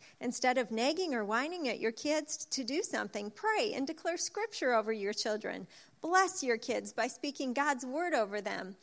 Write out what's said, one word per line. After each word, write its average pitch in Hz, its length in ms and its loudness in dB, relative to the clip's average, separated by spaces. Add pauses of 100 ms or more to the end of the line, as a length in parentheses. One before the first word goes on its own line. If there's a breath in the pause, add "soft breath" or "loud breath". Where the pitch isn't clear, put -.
(200 loud breath)
Instead 247 360 2
of 240 140 0
nagging 285 440 0
or 220 100 0
whining 277 420 0
at 233 140 -2
your 226 100 2
kids 302 600 -2
to 269 120 -2
do 269 200 -2
something, 208 480 -4
pray 415 420 0
and 269 140 -2
declare 330 320 -4
scripture 403 540 -2
over 220 200 4
your 208 200 0
children. 196 540 -4 (340 loud breath)
Bless 359 440 4
your 240 120 4
kids 208 360 -2
by 233 160 0
speaking 277 440 -4
God's 277 320 2
word 311 300 0
over 208 260 2
them 196 420 -6